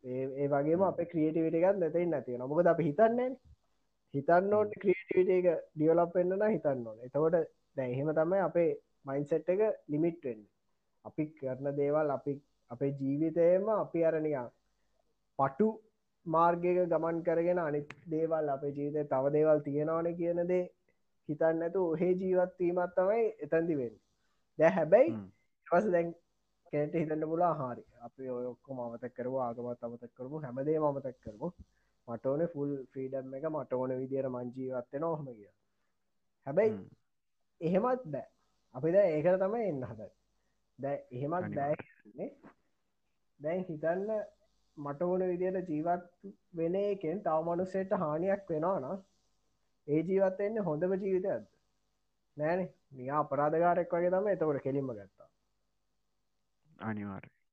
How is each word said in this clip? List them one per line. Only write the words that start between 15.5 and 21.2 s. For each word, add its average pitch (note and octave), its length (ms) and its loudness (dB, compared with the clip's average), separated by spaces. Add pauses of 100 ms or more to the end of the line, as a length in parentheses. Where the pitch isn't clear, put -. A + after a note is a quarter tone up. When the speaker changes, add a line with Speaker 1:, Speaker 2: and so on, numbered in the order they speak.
Speaker 1:
මාර්ගයක E3+ 520 4 (100)
ගමන් E3 320 0
කරගෙන E3+ 380 2
අනිත් D3 320 -2 (140)
දේවල් D#3+ 440 0
අපේ C#3+ 220 -4
ජීවිතේ D3 340 -4
තව C#3 280 2
දේවල් D3+ 280 6
තියෙනවනේ D#3+ 540 -2
කියන F3 320 -2
දේ F3+ 160 2 (680)